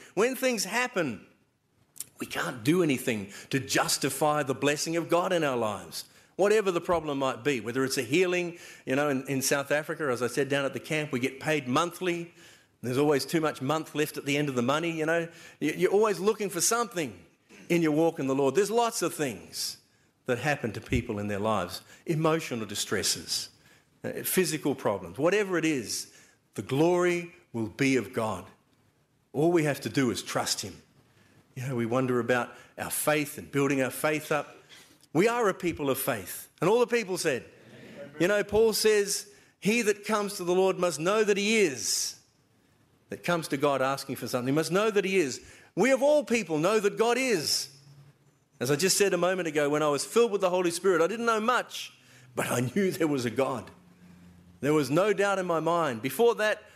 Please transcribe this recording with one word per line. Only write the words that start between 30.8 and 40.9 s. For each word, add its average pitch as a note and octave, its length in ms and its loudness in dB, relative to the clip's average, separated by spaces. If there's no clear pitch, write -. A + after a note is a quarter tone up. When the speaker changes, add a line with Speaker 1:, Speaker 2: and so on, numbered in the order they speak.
Speaker 1:
You B2+ 100 -8
know, C#3 80 -4
we A#2 120 0
wonder B2 340 2
about A#2+ 300 0
our F2 120 -8
faith D3+ 480 0
and E2+ 120 -12
building C#3 320 2
our B2 80 0
faith D3+ 400 -2
up. D3 260 -4
We F3+ 140 4
are A#3 220 2
a F#3 60 2
people D#3 360 -4
of B2+ 80 0
faith. - 500 -6
And D#3 80 2
all A#3 120 4
the A#3+ 60 2
people F#3+ 320 -2
said, C3+ 260 -2
Speaker 2:
Amen. - 380 -18
Speaker 1:
you E3+ 80 4
know, G#3 160 2
Paul G#3+ 280 4
says, G3+ 540 2
"He A3 240 2
that G#3 220 0
comes G#3 300 -2
to F3+ 100 -8
the F3 100 2
Lord F#3 240 4
must F3 220 0